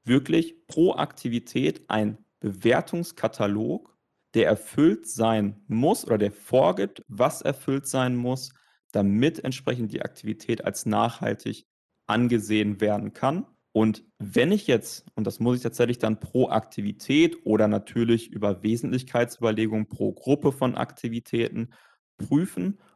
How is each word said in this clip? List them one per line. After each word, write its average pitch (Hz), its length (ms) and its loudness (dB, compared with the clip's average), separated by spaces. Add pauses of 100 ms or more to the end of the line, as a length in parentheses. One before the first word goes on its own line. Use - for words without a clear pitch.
wirklich 147 640 0
pro 180 280 2
Aktivität 131 960 -4
ein 107 300 0 (220)
Bewertungskatalog, 113 1600 -2 (380)
der 85 140 4
erfüllt 147 580 2
sein 110 600 0
muss 135 360 0
oder 113 140 2
der 101 140 0
vorgibt, - 760 0
was 120 340 0
erfüllt 135 460 -4
sein 127 300 0
muss, 123 360 -4 (380)
damit 107 540 2
entsprechend 123 480 -4
die - 100 -6
Aktivität - 600 -6
als - 200 -6
nachhaltig 110 840 -2 (420)
angesehen 107 720 2
werden 104 320 -2
kann. 147 340 -2 (240)
Und 110 340 2 (140)
wenn 120 320 2
ich 202 160 0
jetzt, - 480 0
und 113 100 -4
das 98 140 -6
muss 123 200 2
ich 127 40 -10
tatsächlich 120 360 0
dann 110 200 -2
pro - 300 0
Aktivität 131 1000 0
oder 107 220 4
natürlich 113 640 0
über 101 320 -2
Wesentlichkeitsüberlegungen 113 1200 -2
pro 104 260 -4
Gruppe 143 380 0
von 131 240 -2
Aktivitäten 117 960 -4 (480)
prüfen, 185 600 -2 (160)